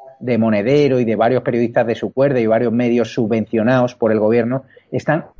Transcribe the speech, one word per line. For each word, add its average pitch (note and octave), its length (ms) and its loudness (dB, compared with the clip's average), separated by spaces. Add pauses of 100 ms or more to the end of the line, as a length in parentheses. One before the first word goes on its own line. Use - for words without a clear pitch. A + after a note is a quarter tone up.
(200)
de A#2+ 180 -2
Monedero B2 600 2
y B2 60 0
de A2+ 100 -2
varios A#2+ 260 0
periodistas A#2+ 460 -2
de A2+ 80 -2
su G#2+ 180 -8
cuerda C3+ 260 0
y A2+ 60 0
varios A2+ 260 0
medios A#2+ 400 0
subvencionados A#2 840 0
por A2 160 0
el A2 80 0
gobierno A#2 440 0 (280)
están D3 340 -4 (140)